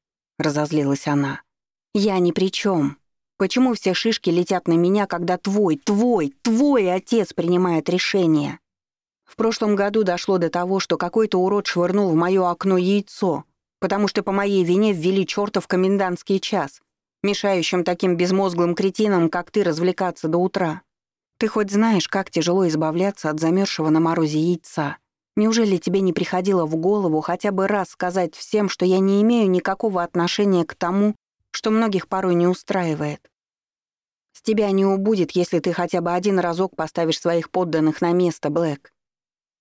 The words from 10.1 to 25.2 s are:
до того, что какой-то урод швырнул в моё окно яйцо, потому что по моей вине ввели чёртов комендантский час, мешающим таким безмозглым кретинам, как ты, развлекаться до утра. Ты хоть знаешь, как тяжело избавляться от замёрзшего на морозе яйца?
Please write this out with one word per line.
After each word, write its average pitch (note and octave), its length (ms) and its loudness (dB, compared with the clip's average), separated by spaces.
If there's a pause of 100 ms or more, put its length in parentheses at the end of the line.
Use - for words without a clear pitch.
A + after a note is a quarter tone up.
до E3+ 140 0
того, F3+ 300 -2
что - 180 -2
какой-то G3+ 400 0
урод G3 280 0
швырнул F3+ 440 0
в D#3 40 2
моё F3+ 300 2
окно F#3 320 0
яйцо, F3+ 680 0 (360)
потому G3 260 0
что G3 160 -2
по G3+ 80 -4
моей G3 340 0
вине G3+ 280 2
ввели F3+ 340 0
чёртов G3+ 400 -4
комендантский F#3+ 720 0
час, E3 440 -4 (400)
мешающим F#3+ 600 0
таким F3+ 360 0
безмозглым F3 560 0
кретинам, F#3+ 560 2
как F3 200 -6
ты, G#3 120 0
развлекаться F3 640 -2
до E3 80 0
утра. F3+ 460 -2 (560)
Ты A3 100 0
хоть G#3 220 -2
знаешь, G#3 380 2
как G3 220 -4
тяжело F3 380 2
избавляться D#3+ 600 -2
от D#3 100 -4
замёрзшего E3 480 0
на D#3 120 4
морозе E3 380 0
яйца? D#3+ 600 -2 (360)